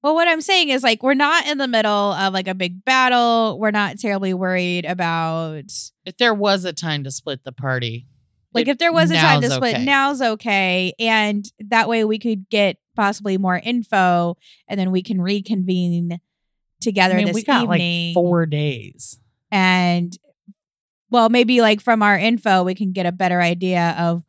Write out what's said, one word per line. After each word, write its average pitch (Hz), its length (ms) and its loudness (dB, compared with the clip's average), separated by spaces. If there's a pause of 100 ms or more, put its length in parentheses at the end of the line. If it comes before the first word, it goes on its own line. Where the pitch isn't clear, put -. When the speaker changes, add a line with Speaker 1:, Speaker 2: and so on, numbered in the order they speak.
Speaker 1:
Well, 302 120 2
what 339 120 2
I'm 320 140 0
saying 359 280 2
is, 262 120 0
like, 226 220 0
we're 269 100 2
not 294 340 2
in 294 120 -4
the 269 80 -2
middle 220 240 2
of, 196 420 0
like, 185 140 -4
a 185 80 -4
big 180 280 -6
battle. 240 760 2
We're 214 100 0
not 208 300 -2
terribly 196 340 -2
worried 180 500 -2
about 165 840 -4 (400)
Speaker 2:
If 190 120 -16
there 240 160 2
was 196 320 0
a 170 80 -6
time 147 300 -6
to 135 80 -8
split 135 320 -8
the 131 80 -14
party, 123 560 -6 (440)
Speaker 1:
Like, 233 160 0
Speaker 2:
it, 277 40 0
Speaker 1:
if 262 80 -2
there 339 120 2
was 330 200 4
a 330 40 0
time 156 260 4
to 240 80 0
Speaker 2:
now's 269 80 0
Speaker 1:
split, - 180 -2
Speaker 2:
okay. 247 100 -2
Speaker 1:
now's 277 380 0
okay. 196 760 -2
And 214 480 0 (220)
that 220 200 2
way 226 160 0
we 214 140 0
could 208 320 -4
get 202 280 0 (180)
possibly 202 420 -2
more 185 260 0
info, 185 760 0 (300)
and 196 120 -6
then 185 100 0
we 185 140 0
can 185 180 -2
reconvene 180 960 -2 (600)
together 190 340 2
Speaker 2:
I 185 40 2
mean, 180 100 2
Speaker 1:
this 175 80 0
Speaker 2:
we 220 80 -4
got, 247 220 2
Speaker 1:
evening. 170 440 0
Speaker 2:
like, 170 60 -6
four 175 320 2
days. 143 720 -6 (320)
Speaker 1:
And, 180 680 2 (960)
well, 226 180 4
maybe, 240 320 4
like, 214 180 4
from 226 220 2
our 208 160 4
info, 202 460 2
we 185 100 -2
can 190 180 -4
get 185 140 -4
a 175 60 0
better 180 280 0
idea 175 600 0
of 170 300 -2